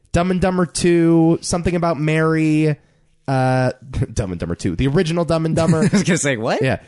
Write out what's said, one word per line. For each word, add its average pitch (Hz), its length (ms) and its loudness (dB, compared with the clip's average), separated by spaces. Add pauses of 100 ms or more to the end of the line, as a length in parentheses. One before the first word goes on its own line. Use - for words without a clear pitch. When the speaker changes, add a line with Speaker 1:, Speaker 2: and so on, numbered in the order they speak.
(120)
Speaker 1:
Dumb 175 200 2
and 185 80 0
Dumber 180 260 2
Two, 165 760 2
Something 175 340 -4
About 170 240 -2
Mary, 156 800 0 (500)
uh, 131 440 0 (200)
<laughs> - 220 -4
Dumb 98 180 -4
and 87 80 -8
Dumber 85 160 -4
Two, 95 220 -4
the 131 100 0
original 170 380 0
Dumb 160 200 0
and 160 120 -2
Dumber. 160 220 2
Speaker 2:
<laughs> 160 40 2
I 190 80 2
was 196 120 2
gonna 170 140 0
say, 139 200 -2
what? 139 240 -2
Speaker 1:
Yeah. 127 260 -2